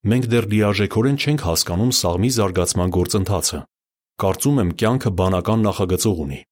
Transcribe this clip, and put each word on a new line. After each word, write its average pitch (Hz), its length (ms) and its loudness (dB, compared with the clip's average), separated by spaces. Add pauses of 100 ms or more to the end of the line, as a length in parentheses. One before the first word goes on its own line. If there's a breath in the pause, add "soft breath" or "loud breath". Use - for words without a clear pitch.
Մենք 117 260 2
դեռ 113 220 2
լիարժեքորեն 107 640 2
չենք 143 300 -2
հասկանում 87 500 0
սաղմի 90 340 0
զարգացման 90 640 0
գործընթացը։ 90 640 0 (600)
Կարծում 120 400 0
եմ, 87 160 0
կյանքը 120 360 0
բանական 95 540 0
նախագծող 92 600 0
ունի։ 69 140 -10 (100)